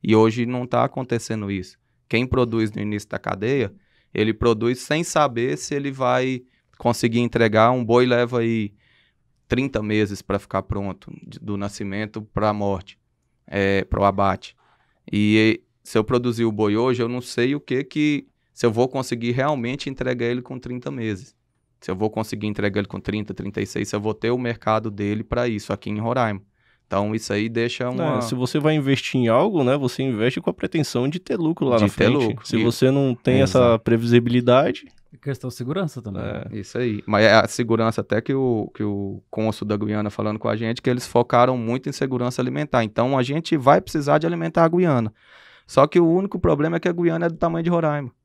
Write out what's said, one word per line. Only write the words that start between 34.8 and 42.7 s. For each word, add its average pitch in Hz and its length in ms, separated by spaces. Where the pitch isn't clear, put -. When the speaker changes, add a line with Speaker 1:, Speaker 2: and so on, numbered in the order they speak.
Speaker 3:
E - 40
questão 139 320
de 117 60
segurança 147 480
também. 101 200
Speaker 2:
É. 107 260
Speaker 1:
Isso - 180
aí. 117 300
Mas 107 180
é 104 80
a 107 140
segurança 113 540
até 104 200
que 139 140
o, 123 400
que - 80
o 101 480
cônsul 110 360
da 104 100
Guiana 107 340
falando 107 280
com 113 100
a 110 80
gente, 113 260
que 127 80
eles 123 160
focaram 123 500
muito 120 320
em 143 40
segurança 123 500
alimentar. 131 420